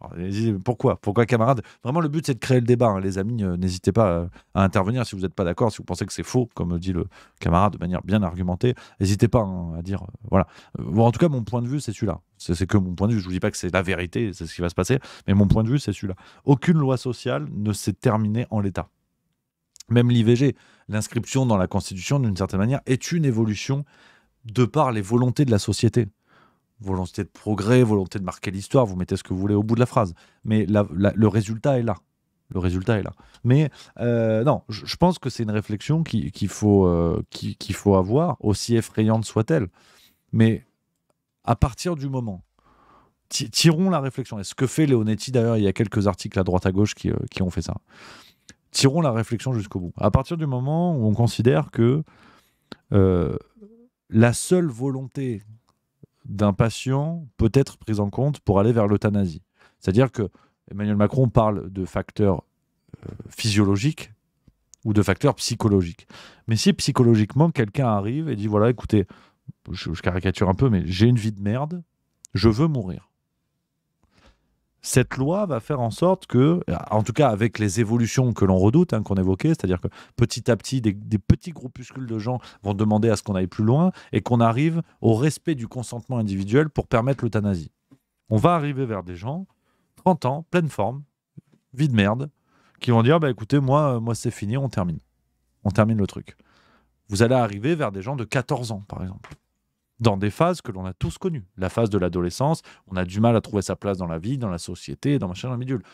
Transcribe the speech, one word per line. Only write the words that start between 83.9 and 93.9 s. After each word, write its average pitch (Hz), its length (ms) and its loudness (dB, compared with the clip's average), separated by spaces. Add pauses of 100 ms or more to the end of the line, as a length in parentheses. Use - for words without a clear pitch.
et 110 100 0
qu'on 120 200 2
arrive 147 420 0 (180)
au 113 140 4
respect 151 400 -2
du 113 120 -8
consentement 120 520 -8
individuel 104 500 0
pour - 160 -4
permettre 123 380 -2
l'euthanasie. 101 480 -2 (580)
On 110 80 2
va 170 160 4
arriver 143 320 -2
vers 104 160 -6
des 90 140 -12
gens, 139 320 -10 (480)
trente - 300 0
ans, 143 260 -4
pleine 170 180 0
forme, 123 320 -4 (720)
vie 143 160 2
de 117 60 0
merde, 113 340 2 (500)
qui - 120 0
vont 113 100 6
dire, « 147 180 6
Bah, 147 120 2
écoutez, 113 280 0
moi, 139 360 2